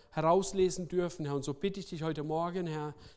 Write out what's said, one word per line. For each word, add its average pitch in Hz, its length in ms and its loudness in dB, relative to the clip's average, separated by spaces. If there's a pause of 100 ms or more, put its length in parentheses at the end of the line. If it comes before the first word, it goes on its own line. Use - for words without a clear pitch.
(120)
herauslesen 185 760 4
dürfen, 175 380 -2
Herr. 143 100 0
Und 139 80 -2
so 147 100 -2
bitte 196 260 -4
ich 180 80 -8
dich 160 160 -6
heute 156 200 -2
Morgen, 170 440 -2
Herr, 151 280 -4 (220)